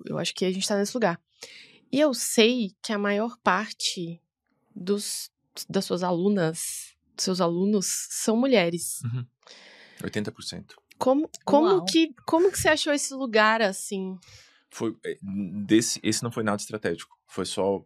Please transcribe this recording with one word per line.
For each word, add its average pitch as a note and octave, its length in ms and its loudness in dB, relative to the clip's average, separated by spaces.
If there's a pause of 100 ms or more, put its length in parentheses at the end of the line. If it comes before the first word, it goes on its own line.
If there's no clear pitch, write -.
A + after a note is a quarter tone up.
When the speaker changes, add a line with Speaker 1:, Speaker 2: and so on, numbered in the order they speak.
Speaker 1:
eu - 120 -6
acho E3 160 -4
que - 120 -2
a F#3 60 2
gente F#3+ 160 -4
tá G#3 100 0
nesse G3+ 160 -2
lugar. F#3+ 260 0 (720)
E C4 80 0
eu D4+ 140 4
sei A#3 580 2 (120)
que A3+ 100 -6
a G#3 60 -2
maior G3+ 440 -2
parte F#3 800 -2 (540)
dos, G3+ 560 -6 (360)
das F#3+ 180 -2
suas F3+ 180 -2
alunas, F3+ 880 0 (220)
dos - 100 -4
seus F#3 160 -2
alunos F#3 460 2 (240)
são - 260 0
mulheres. F#3+ 680 2
Speaker 2:
Uhum. B2 220 -6 (800)
Oitenta - 280 -4
por - 120 -20
cento. - 320 -14 (220)
Speaker 1:
Como, C#4 320 2 (140)
como D4+ 240 6
Speaker 3:
Uau. F4+ 180 4
Speaker 1:
que, E4 280 2 (120)
como F4 260 4
que - 80 -6
você E4+ 100 2
achou D#4 240 2
esse C#4+ 200 -4
lugar, A3 480 2
assim? F#3+ 560 -2 (520)
Speaker 2:
Foi, A2+ 340 -6
é, E2 140 -8 (480)
desse, A2 380 4
esse G#2+ 180 0
não A#2+ 100 -6
foi A#2 120 -4
nada G#2 180 -2
estratégico. - 640 -8
Foi - 200 -6
só, G2 400 -2